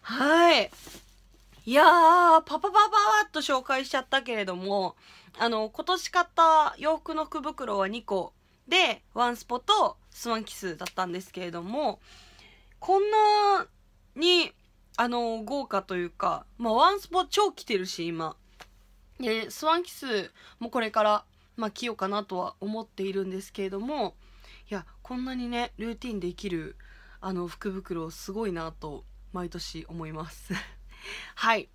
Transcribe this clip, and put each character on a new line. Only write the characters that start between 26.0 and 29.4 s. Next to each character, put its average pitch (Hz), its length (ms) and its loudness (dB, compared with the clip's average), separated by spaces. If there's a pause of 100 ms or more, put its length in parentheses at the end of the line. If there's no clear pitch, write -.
ィ 220 80 -6
ン 190 40 -6
で 175 140 -6
き 196 160 -8
る、 160 260 -8 (440)
あ 190 120 -6
の、 175 140 -4
福 196 240 -8
袋 175 400 -8
す - 220 -14
ご 214 160 -4
い 185 40 -4
な 165 200 -8
と、 151 320 -14 (280)
毎 175 180 -8